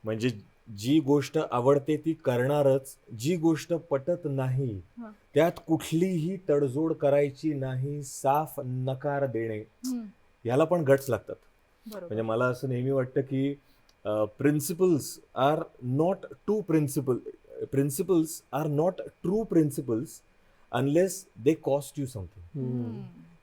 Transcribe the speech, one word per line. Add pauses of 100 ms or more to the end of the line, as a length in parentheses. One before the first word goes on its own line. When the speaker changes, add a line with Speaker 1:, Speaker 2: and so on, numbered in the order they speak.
Speaker 1:
म्हणजे (480)
जी
गोष्ट (120)
आवडते
ती
करणारच, (220)
जी
गोष्ट
पटत
नाही, (200)
Speaker 2:
हां. (240)
Speaker 1:
त्यात (140)
कुठलीही (120)
तडजोड
करायची
नाही,
साफ
नकार
देणे.
Speaker 2:
हम्म. (400)
Speaker 1:
याला
पण
गट्स
लागतात. (520)
Speaker 2:
बरोबर.
Speaker 1:
म्हणजे
मला
असं
नेहमी
वाटतं
की, (480)
अ,
principles (360)
are (280)
not
true
principle, (580)
principles
are
not
true
principles (680)
unless (180)
they
cost
you
something.
Speaker 3:
हम्म.
Speaker 2:
हम्म. (400)